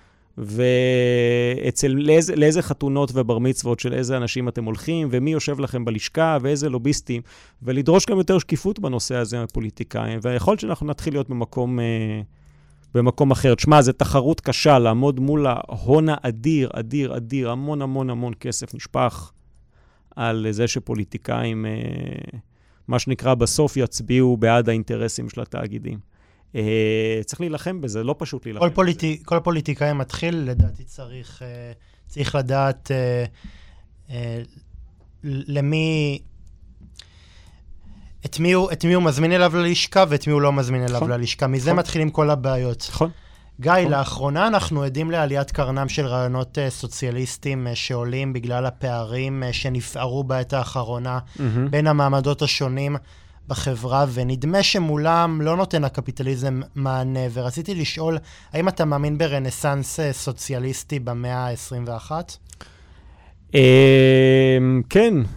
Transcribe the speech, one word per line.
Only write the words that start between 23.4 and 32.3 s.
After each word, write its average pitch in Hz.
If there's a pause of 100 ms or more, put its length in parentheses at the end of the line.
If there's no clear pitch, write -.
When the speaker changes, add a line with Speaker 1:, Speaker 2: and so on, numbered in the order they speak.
Speaker 1:
יצביעו 123
בעד 113
האינטרסים 113
של 120
התאגידים. 107 (560)
אה, 110
צריך -
להילחם 175
בזה, 113
לא 143
פשוט -
להילחם 107
Speaker 2:
כל 175
Speaker 1:
בזה. -
Speaker 2:
פוליטי-, 165
כל 170
פוליטיקאי 151
מתחיל, 165
לדעתי, 123
צריך, 127
אה, 120 (340)
צריך 139